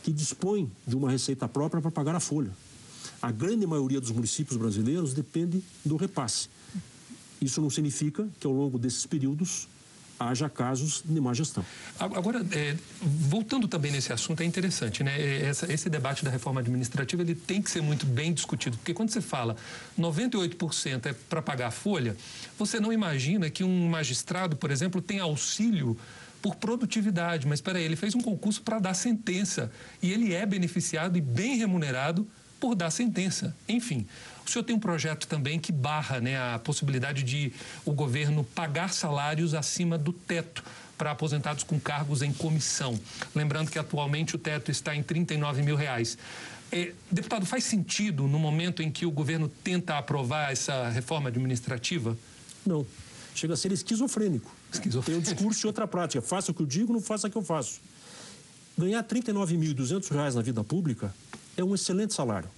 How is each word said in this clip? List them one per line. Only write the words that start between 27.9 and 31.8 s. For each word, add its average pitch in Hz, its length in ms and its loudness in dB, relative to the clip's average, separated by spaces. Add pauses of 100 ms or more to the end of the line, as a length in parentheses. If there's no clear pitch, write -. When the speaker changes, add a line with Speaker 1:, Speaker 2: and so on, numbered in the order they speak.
Speaker 2:
fez 208 180 0
um 240 80 4
concurso 208 400 0
pra 220 160 0
dar 190 160 2
sentença 185 800 0 (300)
e 180 120 2
ele 220 220 4
é 196 100 0
beneficiado 180 720 2
e 175 40 4
bem 180 360 2
remunerado 170 680 2 (320)